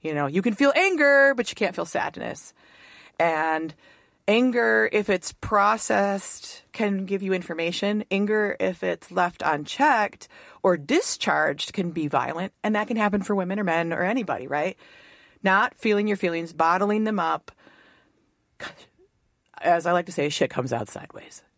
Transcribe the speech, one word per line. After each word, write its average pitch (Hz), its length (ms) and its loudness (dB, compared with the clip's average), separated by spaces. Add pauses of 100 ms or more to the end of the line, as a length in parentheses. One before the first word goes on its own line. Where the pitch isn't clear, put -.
You 156 120 -6
know, 143 140 0
you 165 120 4
can 220 140 0
feel 277 220 4
anger, 285 600 6
but - 140 -2
you - 60 -12
can't 190 180 -2
feel 170 100 -4
sadness. - 680 -8 (640)
And 160 560 0 (540)
anger, 226 640 4
if 208 180 0
it's 185 220 -2
processed, 202 1300 0 (100)
can 202 340 -2
give 196 160 -4
you 190 100 -2
information. 180 800 -2
Anger, 208 480 0
if 185 240 -2
it's 175 300 -4
left 180 320 0
unchecked 202 840 0 (360)
or 180 140 4
discharged, 151 960 -2
can 175 200 -4
be 156 160 -4
violent. 151 440 -2 (120)
And 214 100 0
that 208 140 -2
can 226 80 -2
happen 208 260 2
for 208 140 -2
women 190 240 -2
or 202 40 -2
men 165 280 0
or 170 100 -2
anybody, 180 460 -2
right? 151 280 -2 (680)
Not 196 320 4
feeling 208 320 0
your 202 80 0
feelings, 170 360 -4
bottling 202 520 2
them 214 160 0
up. 160 320 -2 (2000)
As 170 260 0
I 175 60 2
like 180 140 0
to 185 60 -14
say, 147 160 -2
shit 139 220 -2
comes 123 220 -4
out 113 160 -4
sideways. - 540 -18 (160)